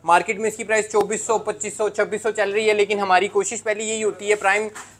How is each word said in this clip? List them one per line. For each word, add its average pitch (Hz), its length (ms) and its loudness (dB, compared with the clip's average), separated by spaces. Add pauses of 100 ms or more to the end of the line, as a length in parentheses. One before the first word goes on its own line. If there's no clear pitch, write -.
मार्केट 175 360 2
में 220 100 -2
इसकी 220 140 -8
प्राइस 214 280 0
चौबीस 208 360 0
सौ, 220 120 2
पच्चीस 208 380 -6
सौ, 214 120 0
छब्बीस 208 340 -2
सौ - 80 0
चल 202 200 0
रही 214 160 0
है, 214 60 4
लेकिन 202 260 2
हमारी 190 300 4
कोशिश 202 320 -2
पहले 214 220 -4
यही 220 180 -4
होती 202 280 -4
है, 208 80 6
प्राइम 202 320 0 (300)